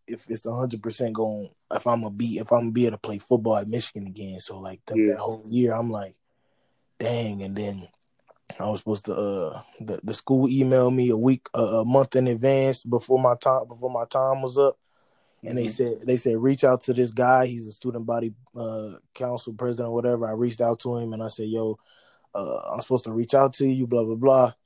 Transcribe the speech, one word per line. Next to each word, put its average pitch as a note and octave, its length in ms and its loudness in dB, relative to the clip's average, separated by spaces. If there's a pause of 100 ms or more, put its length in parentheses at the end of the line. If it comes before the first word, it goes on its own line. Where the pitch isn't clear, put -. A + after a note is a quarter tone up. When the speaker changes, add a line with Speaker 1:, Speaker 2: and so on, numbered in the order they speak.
Speaker 1:
if A2+ 220 -12
it's A2 180 -8
a A#2 80 -4
hundred A#2+ 280 -4
percent A2+ 320 -4
going, G#2+ 360 -4 (220)
if - 140 -4
I'ma A#2 240 0
be, A2 280 -4
if A2+ 140 -4
I'ma A#2 180 4
be A#2+ 160 4
able A2 100 2
to - 40 -16
play G#2+ 180 -8
football A2 400 2
at G#2 100 -4
Michigan A2 380 -6
again. F#2+ 340 -12
So, F#2+ 180 -14
like, F#2+ 280 -14
the, - 100 -6
Speaker 2:
Yeah. G#2+ 180 4
Speaker 1:
that - 60 -6
whole A2 280 -6
year, A#2 260 2
I'm A#2 160 -2
like, G2+ 240 -8 (840)
"Dang." A2 440 -4
And G2 140 -8
then G2+ 320 -6 (680)
I - 120 -4
was F2+ 100 -4
supposed G#2+ 260 -4
to, G#2 100 -4
uh, G2 460 -4 (180)
the, G#2+ 220 -8
the - 120 -6
school C3+ 340 2
emailed B2+ 460 4
me B2 160 4
a A2 60 2
week, B2 400 2
uh, A2+ 240 2
a A2+ 40 0
month C3 320 4
in B2+ 120 4
advance C3+ 540 2
before A#2+ 360 2
my B2+ 180 4
time, C3 320 0
before A#2+ 220 -8
my A#2+ 160 -4
time C3+ 360 0
was B2+ 160 -2
up. C#3 200 4 (640)
And A#2+ 140 -4
they A#2+ 60 0
Speaker 2:
Mm-hmm. A2+ 60 -2
Speaker 1:
said, A#2 360 -2
they B2+ 100 4
said, A#2+ 220 0
"Reach C3+ 240 2
out B2+ 200 4
to B2+ 120 0
this B2 160 2
guy. B2+ 360 4
He's A#2+ 200 -6
a G#2+ 60 -12
student A#2 340 -8
body, A#2 260 -2 (240)
uh, A2 360 -8 (220)
council B2 400 -6
president A#2+ 360 -4
or A#2 40 -2
whatever." A#2 340 0
I A2 40 -4
reached A#2 280 -2
out A#2 200 2
to B2 160 -4
him A#2 160 -6
and A2+ 100 -8
I A2 60 -6
said, G#2+ 200 -6
"Yo, A2 300 -2 (560)
uh, F#2 240 -6 (140)
I'm A2+ 80 -6
supposed B2+ 260 -2
to A#2 60 -8
reach A2+ 220 -2
out C3+ 200 4
to C#3 140 -2
you, C3 200 0
blah, A#2 160 0
blah, A2 100 -4
blah. B2+ 380 4 (140)